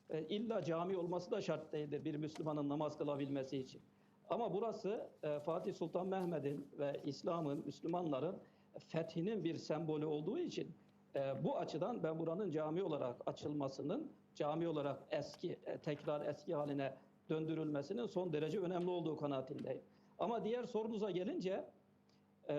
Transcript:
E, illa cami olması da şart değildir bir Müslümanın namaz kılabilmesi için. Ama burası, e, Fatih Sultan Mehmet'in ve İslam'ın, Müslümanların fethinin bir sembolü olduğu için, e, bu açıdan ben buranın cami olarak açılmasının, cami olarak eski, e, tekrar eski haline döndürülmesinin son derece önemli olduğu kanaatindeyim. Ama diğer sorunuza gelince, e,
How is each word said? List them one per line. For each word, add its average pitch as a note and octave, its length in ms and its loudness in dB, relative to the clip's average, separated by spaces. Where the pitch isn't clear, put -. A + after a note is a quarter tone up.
E, D#3 140 0
illa A3 400 0
cami F3 340 2
olması F3 340 0
da G3+ 100 2
şart D#3 320 -2
değildir D3 320 -2
bir D#3 100 0
Müslümanın D3+ 540 0
namaz D3 280 2
kılabilmesi C#3 600 0
için. - 240 -6
Ama F#3+ 240 2
burası, G#3+ 560 0
e, D3 160 0
Fatih F3 340 0
Sultan F3 340 0
Mehmet'in D#3+ 600 0
ve C#3+ 260 0
İslam'ın, D#3 600 0
Müslümanların E3+ 720 0
fethinin E3+ 560 0
bir D#3+ 140 0
sembolü D#3 480 0
olduğu D#3 340 0
için, - 360 -4
e, C#3 280 0
bu A#3 140 2
açıdan F3+ 460 0
ben D#3+ 160 2
buranın E3 320 0
cami D#3 320 2
olarak C3+ 320 0
açılmasının, D3 880 -2
cami D#3+ 320 2
olarak C#3+ 440 0
eski, - 540 -2
e, - 120 -2
tekrar D3 480 0
eski D3 300 -2
haline C#3+ 420 0
döndürülmesinin D#3 760 0
son F3+ 280 0
derece D3+ 260 2
önemli F3+ 300 2
olduğu D#3+ 280 0
kanaatindeyim. C3+ 640 -2
Ama G#3+ 260 2
diğer A#3+ 200 2
sorunuza G#3+ 460 0
gelince, F#3 580 0
e, D3 100 2